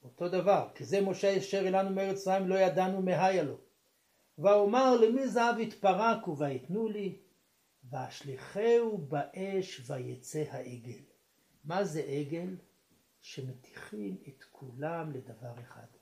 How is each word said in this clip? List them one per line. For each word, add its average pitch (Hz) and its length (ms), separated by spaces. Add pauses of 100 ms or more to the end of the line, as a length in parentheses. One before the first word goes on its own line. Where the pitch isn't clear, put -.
אותו - 240
דבר, 180 460
"כי - 100
זה 185 160
משה 196 380
אשר 196 260
העלנו 190 260
מארץ 190 300
מצרים, 190 280
לא 185 60
ידענו 190 480
מהיה 185 400
לו. 135 140 (840)
ואומר, 208 580
למי 240 320
זהב 233 300
יתפרקו 202 800
ויתנו 151 500
לי, 202 300 (720)
ואשליכהו 185 1080
באש 180 920
ויצא 127 600
העגל." 123 520 (600)
מה 180 200
זה 160 160
עגל? 151 560 (640)
שמתיכים 185 960 (120)
את - 240
כולם 151 600
לדבר 120 480
אחד. 117 260 (140)